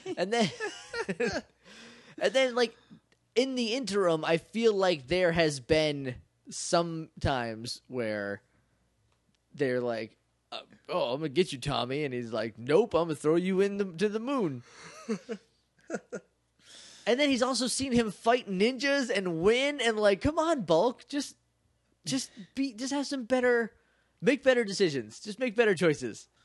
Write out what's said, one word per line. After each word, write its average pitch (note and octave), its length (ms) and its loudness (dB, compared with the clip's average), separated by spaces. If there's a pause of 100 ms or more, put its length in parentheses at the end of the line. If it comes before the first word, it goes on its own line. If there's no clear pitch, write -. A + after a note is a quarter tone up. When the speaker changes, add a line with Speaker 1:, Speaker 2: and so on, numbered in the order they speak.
Speaker 1:
<laughs> F#4 140 -8
Speaker 2:
And F#3+ 160 -2
then, A3+ 160 2 (580)
<laughs> A#3+ 360 -4 (760)
and G3 140 0
then, B3+ 220 2
like, A#3 200 0 (600)
in C4 180 2
the A#3+ 220 0
interim, F#3+ 500 0
I E3 120 2
feel A3 360 2
like F3+ 360 0
there F3+ 220 2
has D#3+ 280 2
been D3 560 0 (340)
some E3+ 600 -2 (100)
times A#2 680 -4
where G#2+ 540 -4 (1120)
they're B2+ 280 0
like, A2+ 360 -6 (340)
uh, A2+ 80 -12 (300)
"Oh, E3 240 -2
I'm C#3 60 -4
gonna D#3 100 -4
get D#3+ 220 0
you, C#3+ 80 -8
Tommy," C3 440 -2
and C3+ 100 -4
he's A#2+ 180 -6
like, A2 280 -4
"Nope, D3 360 2
I'm E3 100 2
gonna D#3+ 100 -4
throw D3+ 200 2
you F#3 260 2
in G3+ 160 0
the, G3+ 80 -2
to F#3 240 -2
the G#3 100 -4
moon." A3 420 -2 (460)
<laughs> A#3 60 -4 (1900)
And A#3+ 140 2
then D4 100 4
he's B3+ 120 2
also B3 260 0
seen C4 240 -4
him A#3 200 2
fight A#3+ 380 2
ninjas B3 640 2
and F3+ 280 -2
win, C4 400 2
and, A3+ 180 2
like, G3+ 220 4
come D#4 180 0
on, D#4+ 220 0
Bulk, F3 480 2
just, C#4 260 -6 (680)
just - 260 -4 (240)
be, C4+ 180 -2
just B3 200 -6
have C#4+ 120 -2
some C4+ 200 -6
better B3 480 2 (500)
make B3 200 2
better B3 200 6
decisions. D3+ 560 -2
Just G#3 180 -14
make B3 180 -4
better G#3+ 200 4
choices. C#3+ 540 0 (160)